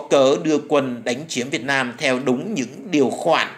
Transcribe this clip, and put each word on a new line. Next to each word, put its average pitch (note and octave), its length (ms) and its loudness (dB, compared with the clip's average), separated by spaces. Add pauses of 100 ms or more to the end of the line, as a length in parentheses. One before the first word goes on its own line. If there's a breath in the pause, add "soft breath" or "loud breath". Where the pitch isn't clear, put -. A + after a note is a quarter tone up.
cớ C#3 340 6
đưa D#3 140 2
quân C3+ 460 0
đánh B2+ 240 -4
chiếm C3 220 -4
Việt C#3+ 140 -6
Nam C3 340 0
theo C3 220 0
đúng C#3+ 340 -2
những D#3 380 -6
điều C#3 180 4
khoản B2+ 380 0 (100)